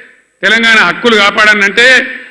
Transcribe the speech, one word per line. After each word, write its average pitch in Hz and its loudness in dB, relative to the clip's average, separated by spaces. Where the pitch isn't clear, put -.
తెలంగాణ 226 0
హక్కులు 202 0
కాపాడాలంటే, 208 0